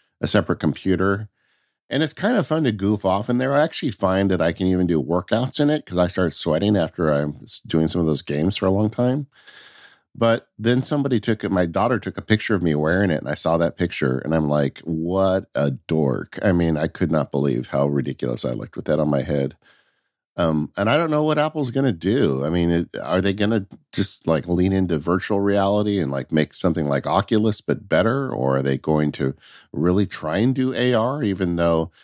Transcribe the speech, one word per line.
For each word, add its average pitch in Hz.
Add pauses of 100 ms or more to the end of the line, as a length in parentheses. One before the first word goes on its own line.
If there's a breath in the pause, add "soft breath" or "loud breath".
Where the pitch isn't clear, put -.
(220 soft breath)
a -
separate 92
computer. 95 (600)
And 143
it's 147
kind 233
of 160
fun 160
to 120
goof 101
off 98
in 123
there. 131
I 147
actually 147
find 95
that 90
I 85
can 92
even 90
do 82
workouts 90
in 147
it 151
'cause 90
I 87
start 85
sweating 87
after 80
I'm 73
s-, -
doing 80
some 90
of 80
those 73
games 78
for 98
a 95
long 104
time. 127 (880 loud breath)
But 117
then 123
somebody 139
took 107
it, 92
my 92
daughter 101
took -
a 98
picture 107
of 87
me 80
wearing 85
it, 76
and -
I 76
saw 85
that 85
picture, 71
and 76
I'm 78
like, 73
"What 92
a 73
dork." 67
I 101
mean, 85
I 76
could 80
not 76
believe 67
how 71
ridiculous 67
I 62
looked 52
with -
that 78
on 76
my 69
head. 69 (800 soft breath)
Um, 78
and 101
I 139
don't 165
know 151
what 151
Apple's 151
gonna 135
do. 85
I 78
mean, 85
it, -
are 87
they 98
gonna 101 (260)
just, -
like, 80
lean 90
into 90
virtual 92
reality 101
and, 69
like, 69
make 78
something 80
like 71
Oculus 104
but -
better? 117
Or 67
are 67
they 69
going 76
to 67 (400 loud breath)
really 90
try 80
and 123
do 127
A 123
R, 127
even 90
though 85 (120)